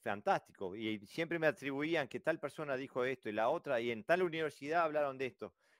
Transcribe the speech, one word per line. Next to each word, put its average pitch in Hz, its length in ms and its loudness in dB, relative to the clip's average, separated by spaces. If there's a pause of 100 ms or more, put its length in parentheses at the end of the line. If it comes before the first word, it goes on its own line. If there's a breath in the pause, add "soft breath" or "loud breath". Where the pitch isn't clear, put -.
fantástico, 101 760 -2
y 110 300 -4
siempre 165 320 -4
me 160 80 2
atribuían 147 640 0
que 123 120 -8
tal 165 200 0
persona 147 380 -4
dijo 127 280 -2
esto 127 240 -2
y 104 40 -4
la 110 160 4
otra, 143 300 0
y 120 120 0
en 107 120 -4
tal 180 200 4
universidad 156 580 0
hablaron 147 380 0
de 135 80 -2
esto. 107 260 -8 (260)